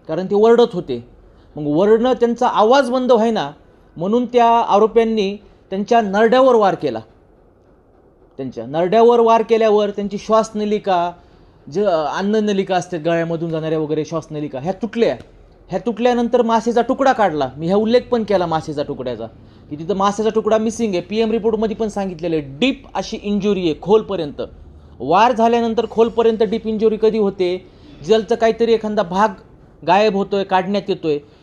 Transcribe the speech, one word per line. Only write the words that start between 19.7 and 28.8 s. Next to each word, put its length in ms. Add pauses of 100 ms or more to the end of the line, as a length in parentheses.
की 60
तिथं 200
मासेचा 380
तुकडा 240
मिसिंग 340
आहे. 80
पीएम 300
रिपोर्टमध्ये 460
पण 120
सांगितलेलं 480
आहे, 220
डीप 260 (100)
अशी 280
इंजुरी 380
आहे 220
खोलपर्यंत. 600 (560)
वार 340
झाल्यानंतर 580
खोलपर्यंत 520
डीप 240
इंजुरी 360
कधी 160
होते? 520 (360)
जलचं 280
काहीतरी 380
एखादा 300